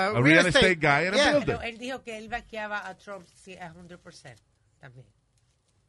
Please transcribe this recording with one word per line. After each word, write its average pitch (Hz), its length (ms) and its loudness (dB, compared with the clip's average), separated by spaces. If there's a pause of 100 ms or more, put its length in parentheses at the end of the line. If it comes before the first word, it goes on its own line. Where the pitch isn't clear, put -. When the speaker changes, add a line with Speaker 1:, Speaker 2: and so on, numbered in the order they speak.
(120)
Speaker 1:
ah, 214 60 -2
Speaker 2:
A - 20 2
real 311 260 6
estate 190 300 4
guy 151 300 2
and 196 80 -2
a - 20 2
Speaker 1:
Yeah. 277 160 4
Speaker 2:
builder. 233 260 0
Speaker 3:
Pero - 40 -12
él 226 160 -12
dijo 254 240 -10
que 226 160 -14
él 220 100 -16
vaqueaba 214 600 -10
a 185 80 -14
Trump, 190 300 -18
sí, - 300 -20
a 175 160 -16
hundred 175 280 -20
percent 143 380 -20 (420)
también. 131 260 -20 (840)